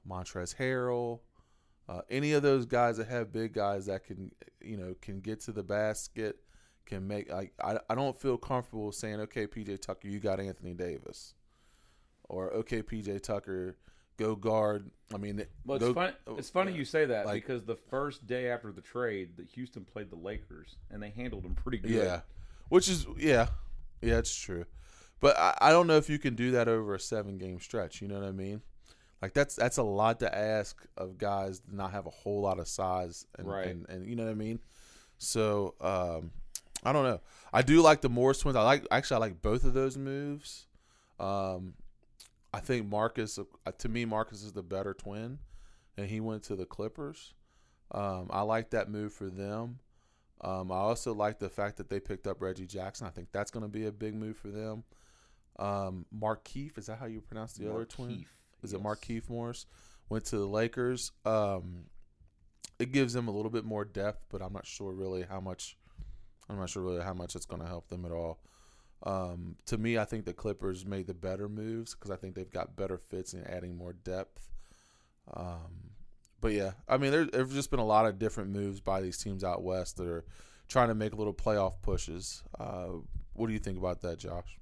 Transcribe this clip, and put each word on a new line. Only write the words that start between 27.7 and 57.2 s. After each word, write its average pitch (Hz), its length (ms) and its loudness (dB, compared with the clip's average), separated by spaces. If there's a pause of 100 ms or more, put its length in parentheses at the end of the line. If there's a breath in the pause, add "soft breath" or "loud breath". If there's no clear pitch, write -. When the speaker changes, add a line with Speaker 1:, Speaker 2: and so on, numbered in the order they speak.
Speaker 1:
You 98 60 -6
know 101 120 -4
what 98 80 -2
I 98 40 -4
mean? 98 300 -4 (600 soft breath)
Like, 95 120 -4
that's, 143 220 4
that's 120 220 2
a 131 60 2
lot 107 360 4
to - 160 0
ask 107 480 0 (140)
of 95 220 -6
guys 98 420 0
to 98 140 -12
not 95 160 -4
have 98 160 -6
a - 40 -8
whole 101 300 -2
lot 95 180 2
of 82 80 -4
size, 90 580 -2 (140)
and, 92 80 -6
Speaker 2:
Right. 98 200 -2
Speaker 1:
and, 87 220 -6
and 92 180 -8
you 117 80 -4
know 113 100 -2
what 110 60 -2
I 107 40 -2
mean? 110 240 -2 (580 loud breath)
So, 104 640 2
um, 87 500 0 (520)
I 127 80 4
don't 143 120 6
know. 120 180 2 (320 loud breath)
I 120 80 8
do 151 200 10
like 156 200 12
the 127 80 4
Morris 127 300 6
twins. 139 180 4
I 107 60 8
like, 135 280 8
actually, 135 240 4
I 113 40 6
like 101 220 0
both 110 220 4
of 127 100 10
those 135 240 2
moves. 139 680 -6 (520 soft breath)
Um, 95 540 -2 (800)
I 104 60 -6
think 117 280 0
Marcus, 107 520 0
uh, - 400 -10
to 113 100 0
me, 117 160 0
Marcus 107 380 -2
is 104 100 -12
the 98 100 -6
better 95 300 -4
twin, 110 460 -8 (580 soft breath)
and 101 100 -4
he 110 120 -2
went 110 240 -4
to 104 120 -4
the 92 100 -4
Clippers. 143 680 -8 (580)
Um, 95 400 -2
I 92 100 0
like 113 300 2
that 104 180 0
move 104 240 -4
for 98 160 -8
them. 104 500 -6 (600)
Um, 92 300 -4
I 90 40 0
also 110 380 2
like 104 260 0
the 95 100 -4
fact 104 280 -2
that 92 120 -10
they 101 100 -2
picked - 280 -6
up 92 140 -4
Reggie 92 260 -4
Jackson. 98 400 -8
I - 20 -8
think 87 220 -12
that's 101 200 -2
gonna 110 180 -6
be 107 180 -4
a 104 40 -2
big 107 220 -6
move 107 240 -6
for 104 120 -12
them. 107 340 -8 (760 soft breath)
Um, 98 480 -2 (120)
Markieff, 110 600 -4
is 104 100 -12
that 113 120 -10
how 131 80 -10
you 110 140 -10